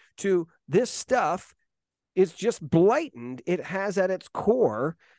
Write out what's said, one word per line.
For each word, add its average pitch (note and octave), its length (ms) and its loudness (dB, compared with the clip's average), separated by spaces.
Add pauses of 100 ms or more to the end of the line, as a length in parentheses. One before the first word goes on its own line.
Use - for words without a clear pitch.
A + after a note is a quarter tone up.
(180)
to F3+ 280 0 (220)
this A3+ 220 2
stuff F#3 640 -2 (600)
is F#3 180 4
just G#3+ 300 -4
blatant. E3 840 0
It F3 180 -2
has F#3+ 340 -4
at F#3 120 0
its F#3 180 -6
core, E3 680 0 (220)